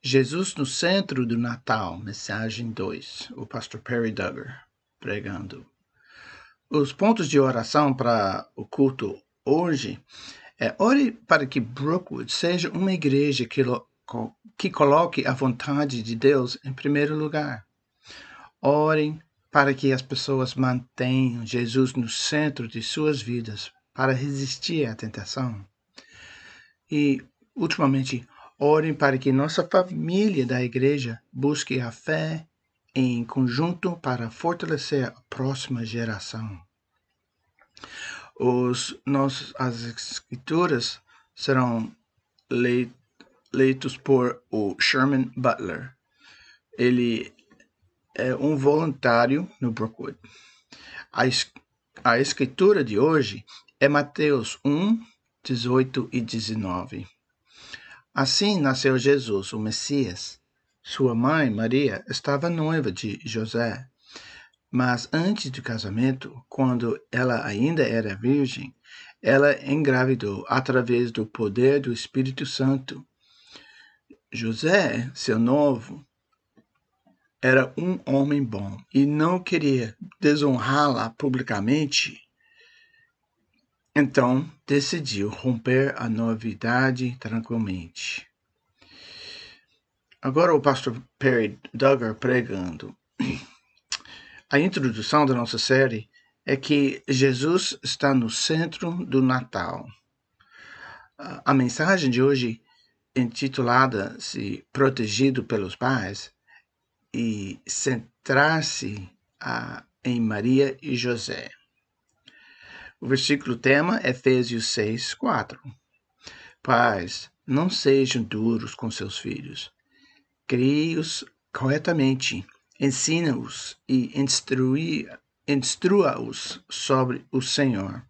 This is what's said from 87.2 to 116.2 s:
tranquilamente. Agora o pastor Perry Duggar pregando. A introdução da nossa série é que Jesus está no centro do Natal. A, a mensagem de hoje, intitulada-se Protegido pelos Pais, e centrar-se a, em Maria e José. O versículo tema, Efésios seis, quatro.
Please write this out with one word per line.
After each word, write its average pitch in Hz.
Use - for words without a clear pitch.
tranquilamente. 107
Agora 160
o 143
pastor 131
Perry 117
Duggar 120
pregando. 104
A 139
introdução 147
da 131
nossa 117
série 127
é 139
que 143
Jesus 139
está 139
no 117
centro 165
do 135
Natal. 123
A, -
a -
mensagem 139
de 123
hoje, 127
intitulada-se 123
Protegido 131
pelos 104
Pais, 110
e 104
centrar-se 127
a, 120
em 123
Maria 123
e 143
José. 117
O -
versículo 131
tema, 147
Efésios 127
seis, 113
quatro. 160